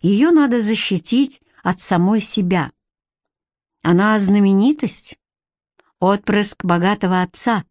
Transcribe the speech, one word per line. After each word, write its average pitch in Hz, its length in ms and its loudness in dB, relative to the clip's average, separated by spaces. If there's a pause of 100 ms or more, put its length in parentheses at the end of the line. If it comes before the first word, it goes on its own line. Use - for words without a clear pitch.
её 208 300 2
надо 277 320 2
защитить 220 800 -2 (200)
от 175 180 -4
самой 196 420 0
себя. 180 500 -4 (1080)
Она 202 360 2
знаменитость, 202 1000 0 (800)
отпрыск 202 680 -2
богатого 185 560 0
отца. 185 500 -4